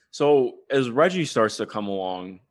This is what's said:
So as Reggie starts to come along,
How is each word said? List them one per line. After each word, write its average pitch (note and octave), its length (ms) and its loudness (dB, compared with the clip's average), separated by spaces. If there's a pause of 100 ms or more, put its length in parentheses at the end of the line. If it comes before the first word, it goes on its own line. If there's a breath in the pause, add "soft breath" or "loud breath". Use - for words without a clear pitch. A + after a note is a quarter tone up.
(100)
So C#3+ 460 2 (140)
as C3+ 200 0
Reggie E3 340 2
starts A2+ 340 0
to G#2+ 80 -6
come G#2 220 -8
along, F#2 520 -8 (100)